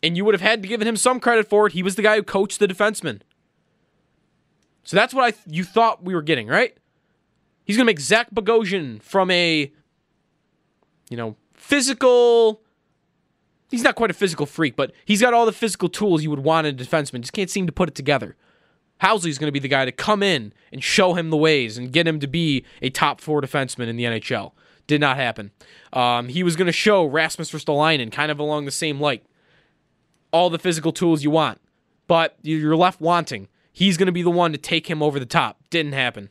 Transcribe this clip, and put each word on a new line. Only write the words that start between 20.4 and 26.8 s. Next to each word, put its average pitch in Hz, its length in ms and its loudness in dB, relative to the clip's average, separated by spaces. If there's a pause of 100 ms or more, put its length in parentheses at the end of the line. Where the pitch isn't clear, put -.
and 131 140 -12
show 185 300 2
him 165 160 -4
the 156 60 0
ways 143 400 2
and 127 160 -10
get 165 140 4
him 156 140 -2
to 143 80 -6
be 151 360 0 (160)
a 131 100 -2
top 147 300 -2
four 151 200 -2
defenseman 131 480 -6
in 117 80 -6
the 120 100 -4
N 117 60 -2
H 110 180 -6
L. 107 240 -6 (320)
Did 147 140 2
not 139 160 2
happen. 110 340 -6 (420)
Um, 120 360 0
he 170 160 -2
was 170 100 2
gonna 175 160 0
show 196 340 2